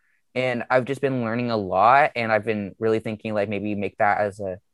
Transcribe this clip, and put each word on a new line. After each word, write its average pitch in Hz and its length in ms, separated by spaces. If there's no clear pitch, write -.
and 123 340
I've 127 160
just 131 160
been 131 240
learning 120 260
a 113 60
lot, 107 580
and 113 160
I've 107 140
been 104 340
really 110 220
thinking, 110 320
like, 101 160
maybe 104 260
make 101 240
that 104 200
as 104 200
a 95 200